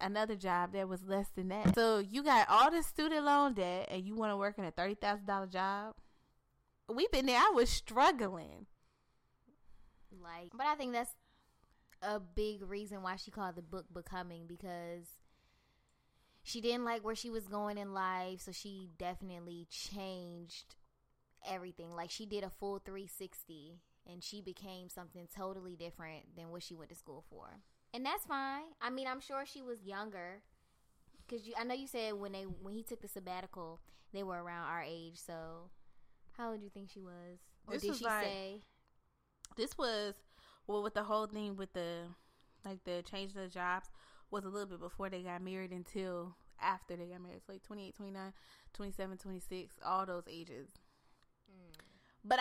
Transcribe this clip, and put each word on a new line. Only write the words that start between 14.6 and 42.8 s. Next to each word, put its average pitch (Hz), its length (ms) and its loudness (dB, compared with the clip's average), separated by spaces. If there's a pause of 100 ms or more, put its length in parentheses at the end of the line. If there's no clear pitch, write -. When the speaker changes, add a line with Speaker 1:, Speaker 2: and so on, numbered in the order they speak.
Speaker 2:
she - 180 -6
didn't 240 240 4
like 233 200 0
where 220 100 0
she 233 160 -6
was 220 160 -2
going 208 320 -2
in 202 140 -6
life, 185 480 0
so - 100 -12
she 190 480 -10
definitely 175 720 -8
changed 180 1040 -8 (720)
everything. 175 480 -8
Like, 170 160 -6
she 220 160 -8
did 202 160 -2
a 190 80 -4
full 202 280 -4
three 196 280 -10
sixty, 170 760 -14 (280)
and 175 140 -12
she 208 160 -8
became 185 480 -10
something 175 480 -14
totally 190 400 -6
different 165 600 -10
than 165 140 -12
what 170 120 -10
she - 120 -12
went 156 160 -14
to 170 60 -18
school 151 320 -14
for. - 320 -16 (320)
And 247 140 -4
that's 349 180 0
fine. 277 400 -2 (160)
I 233 80 0
mean, 262 180 -2
I'm 262 140 -2
sure 277 240 -4
she 277 160 -12
was 240 240 -8
younger, 196 580 -8 (840)
'cause 226 180 -8
you, 226 120 -8
I 226 60 0
know 247 100 0
you 269 120 -4
said 220 280 -2
when 202 180 -4
they, 190 120 -6
when 185 280 -6
he 226 100 -6
took 226 200 -10
the 202 60 -10
sabbatical, 180 720 -8 (340)
they 196 80 -2
were 180 200 -4
around 170 260 -6
our 165 140 0
age. 165 360 -8
So 165 520 -10 (600)
how 233 180 -6
old 220 100 -6
do 202 40 -12
you 202 60 -14
think 196 200 -14
she 202 100 -14
was? 180 400 -14 (260)
Or 214 80 -6
Speaker 1:
This 294 80 -2
Speaker 2:
did - 80 0
Speaker 1:
was 277 80 -2
Speaker 2:
she 226 60 -4
Speaker 1:
like, 214 200 2
Speaker 2:
say? 196 380 -4 (960)
Speaker 1:
this 240 200 0
was, 208 380 2 (520)
well, 208 160 2
with 208 120 0
the 208 100 2
whole 214 220 2
thing 208 300 -4
with 190 180 -6
the, 170 300 -4 (600)
like, 190 200 -10